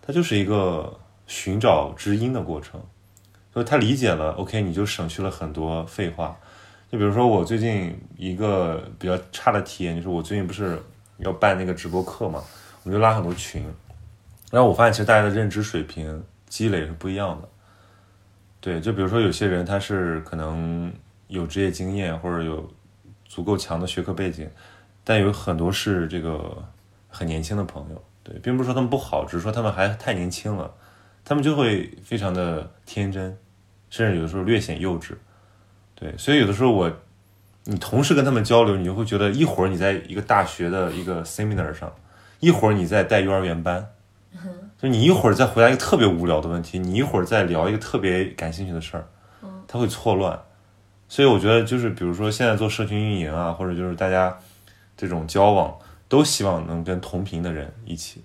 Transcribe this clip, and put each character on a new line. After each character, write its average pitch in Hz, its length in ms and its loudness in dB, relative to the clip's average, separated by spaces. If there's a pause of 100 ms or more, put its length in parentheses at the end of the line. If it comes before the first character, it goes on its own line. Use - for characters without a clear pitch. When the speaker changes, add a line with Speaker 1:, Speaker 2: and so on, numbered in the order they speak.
Speaker 1:
它 - 100 -8
就 170 100 2
是 160 140 0
一 101 80 2
个 92 540 0 (280)
寻 - 340 -4
找 80 360 4
知 104 200 -2
音 120 160 0
的 117 100 -2
过 80 180 -6
程。 - 200 -16 (720)
所 120 80 0
以 - 40 -2
他 147 100 2
理 120 180 4
解 123 160 2
了， 80 220 0
OK， 98 280 -4
你 92 140 -2
就 98 100 0
省 92 240 -4
去 82 140 -8
了 95 80 -4
很 78 220 -10
多 80 340 -4
废 90 240 -6
话。 82 260 -8 (540)
就 117 80 -4
比 101 60 2
如 104 80 4
说 120 140 4
我 101 180 4
最 110 140 -2
近 98 400 -2 (180)
一 92 180 -6
个 90 640 -2
比 - 80 -8
较 90 100 0 (140)
差 - 220 0
的 101 100 0
体 - 220 -10
验， 85 100 -4
就 85 80 -6
是 90 60 -6
我 85 140 -2
最 85 140 -6
近 95 100 -2
不 85 60 -8
是 90 300 -6 (360)
要 95 140 -4
办 95 240 2
那 92 80 -4
个 90 80 -2
直 85 140 -8
播 90 160 -2
课 98 260 -6
嘛， 80 140 -8 (400)
我 92 80 -8
们 - 20 -4
就 104 100 2
拉 110 120 6
很 107 80 -2
多 87 120 -4
群， - 280 -10 (880)
然 120 100 4
后 123 80 8
我 92 60 4
发 117 100 6
现 110 80 6
其 110 60 -2
实 107 60 0
大 110 100 6
家 107 80 8
的 104 80 2
认 104 180 0
知 104 140 -2
水 90 220 -4
平 78 400 -10 (240)
积 110 200 -2
累 95 120 2
是 78 120 -6
不 82 160 -8
一 95 60 -2
样 95 260 -4
的。 - 80 -18 (1120)
对， 87 200 -4
就 104 120 -2
比 98 80 -2
如 92 80 2
说 113 120 2
有 101 100 4
些 92 160 0
人 90 180 2
他 98 140 -2
是 92 420 -2
可 80 140 -12
能 82 580 -4 (360)
有 87 180 -6
职 87 160 -4
业 95 80 2
经 92 240 -6
验 90 240 -4
或 85 100 -8
者 85 140 -4
有 78 260 -6 (560)
足 - 200 -10
够 101 120 2
强 85 220 -4
的 87 80 -4
学 90 160 -4
科 92 100 -4
背 90 180 -2
景， 80 180 -10 (560)
但 110 160 4
有 101 120 4
很 95 240 -4
多 85 140 0
是 92 380 -2
这 85 120 -6
个 80 440 -8 (440)
很 - 180 -8
年 80 160 -4
轻 92 140 -4
的 104 60 -2
朋 73 280 -10
友， 82 140 -16 (180)
对， - 160 -16
并 123 180 -2
不 131 60 0
是 123 40 0
说 127 80 0
他 131 60 0
们 127 100 2
不 - 80 0
好， - 260 -2
只 - 120 -8
是 82 60 -2
说 101 100 -2
他 117 100 -2
们 107 100 0
还 95 180 2
太 110 220 -4
年 90 180 -2
轻 104 260 -6
了， 82 180 -10 (500)
他 147 100 0
们 147 100 0
就 151 100 4
会 110 340 2 (140)
非 - 160 -6
常 98 160 -2
的 85 340 -2 (160)
天 98 280 -4
真， 95 260 -8 (520)
甚 113 200 0
至 92 60 2
有 82 60 0
的 80 60 -4
时 87 80 -6
候 98 60 -2
略 107 160 2
显 80 220 -4
幼 87 180 -2
稚。 - 140 -12 (840)
对， 76 220 -12
所 139 180 2
以 147 40 6
有 120 80 6
的 98 60 2
时 98 100 0
候 127 80 6
我， 90 220 4 (720)
你 107 120 -4
同 - 260 0
时 156 120 4
跟 139 100 6
他 139 60 2
们 117 120 2
交 117 220 8
流， 104 120 2
你 92 80 -2
就 92 100 -2
会 110 100 -2
觉 104 140 0
得 101 120 4
一 135 140 4
会 92 200 2
儿 95 40 2
你 95 80 -2
在 95 160 2
一 90 220 -6
个 101 80 -4
大 101 220 4
学 87 260 -4
的 90 220 -2
一 85 100 -6
个 85 220 -4
seminar 90 500 -4
上， - 180 -12 (460)
一 - 140 6
会 110 160 4
儿 107 40 6
你 95 140 2
在 98 160 4
带 104 180 4
幼 95 120 2
儿 95 120 2
园 82 180 -2
班， 90 320 -4 (380)
Speaker 2:
嗯 170 80 -18
哼。 180 300 -14 (100)
Speaker 1:
就 131 80 -2
你 117 140 2
一 156 80 8
会 180 180 6
儿 104 60 6
在 131 100 4
回 113 160 2
答 117 80 10
一 131 40 6
个 131 40 2
特 - 200 2
别 120 100 8
无 85 180 2
聊 80 160 2
的 87 80 -4
问 85 140 -4
题， 90 160 -8
你 92 160 -2
一 117 80 2
会 - 160 0
儿 90 60 2
在 107 180 2
聊 85 260 2
一 107 40 0
个 110 60 -2
特 - 200 -4
别 92 280 0
感 - 260 -6
兴 90 120 -8
趣 90 80 -8
的 82 80 -6
事 82 160 -10
儿， 80 120 -10 (340)
Speaker 2:
嗯。 190 240 -16
Speaker 1:
他 - 100 -10
会 120 120 2
错 - 260 0
乱。 92 260 0 (680)
所 - 160 4
以 - 20 10
我 120 100 8
觉 95 120 2
得 113 160 6
就 120 120 -2
是 120 140 0
比 92 140 -6
如 87 100 0
说 107 160 -2
现 120 160 0
在 110 80 4
做 107 160 0
社 107 160 -4
群 101 100 -4
运 104 220 0
营 78 160 -4
啊， 82 160 -2
或 85 160 -6
者 90 80 -4
就 90 160 -4
是 87 60 -6
大 92 120 0
家 92 300 2 (580)
这 98 120 -6
种 85 180 -4
交 101 240 6
往， 98 260 2 (300)
都 139 160 6
希 151 220 0
望 85 200 0
能 82 200 -6
跟 90 160 -2
同 90 240 -6
频 85 180 -6
的 85 100 -4
人 73 220 -10 (100)
一 85 120 -10
起。 - 280 -14